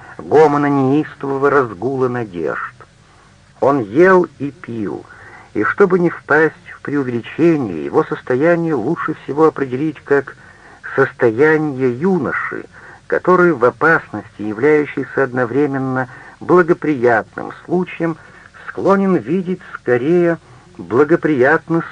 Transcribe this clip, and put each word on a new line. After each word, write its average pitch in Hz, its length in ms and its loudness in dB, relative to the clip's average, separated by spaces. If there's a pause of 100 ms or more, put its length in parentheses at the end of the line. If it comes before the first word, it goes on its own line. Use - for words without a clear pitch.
(180)
гомона 143 480 4
неистового 139 800 0
разгула 127 600 0
надежд. 87 640 -8 (840)
Он 139 200 2
ел 170 460 4 (120)
и 139 120 -8
пил, 95 560 -10 (480)
и 104 100 0
чтобы 185 360 2
не 170 100 2
впасть 151 440 0 (220)
в - 60 -20
преувеличение, 131 1000 -2
его 104 220 0
состояние 160 720 0
лучше 143 400 -4 (100)
всего 147 220 2
определить 139 580 -4
как 139 320 -2 (600)
состояние 131 1040 0
юноши, 147 640 -2 (420)
который 175 460 2
в 117 120 0
опасности, 123 800 0
являющейся 139 800 0
одновременно 131 840 -2 (320)
благоприятным 120 1120 0 (120)
случаем, 170 520 -4 (500)
склонен 190 480 0
видеть 170 460 -2 (120)
скорее 165 640 0 (400)
благоприятный 147 1120 2